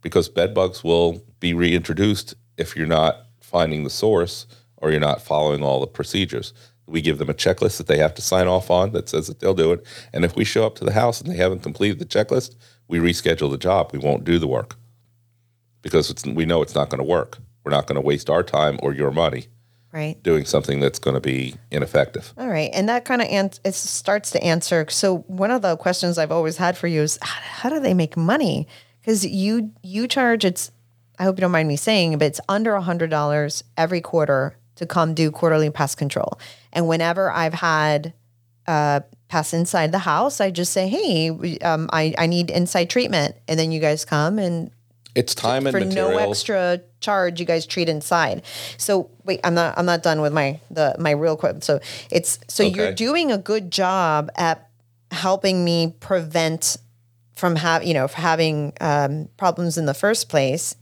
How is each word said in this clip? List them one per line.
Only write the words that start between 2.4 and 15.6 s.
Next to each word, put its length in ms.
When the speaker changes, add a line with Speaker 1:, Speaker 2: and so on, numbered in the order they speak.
Speaker 1:
if 200
you're 100
not 380
finding 420
the 60
source 560
or 140
you're 80
not 220
following 420
all 180
the 60
procedures. 680
We 160
give 160
them 120
a 40
checklist 440
that 100
they 100
have 180
to 60
sign 260
off 240
on 220
that 160
says 180
that 120
they'll 140
do 200
it. 100
And 100
if 120
we 100
show 200
up 120
to 80
the 80
house 260
and 120
they 60
haven't 240
completed 380
the 60
checklist, 500
we 120
reschedule 520
the 60
job. 340
We 80
won't 240
do 160
the 80
work 280